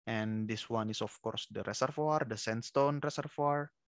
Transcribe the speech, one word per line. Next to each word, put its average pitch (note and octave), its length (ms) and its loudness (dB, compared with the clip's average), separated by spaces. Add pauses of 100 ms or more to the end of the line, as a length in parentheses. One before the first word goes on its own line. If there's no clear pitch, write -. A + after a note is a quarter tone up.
And A2 400 0
this A2 240 -4
one A2 180 2
is, A2 140 -4
of - 180 -6
course, G#2 300 -4
the G2+ 140 -6
reservoir, D3+ 640 2
the A2+ 120 -4
sandstone C#3 640 2
reservoir. D3 680 0 (260)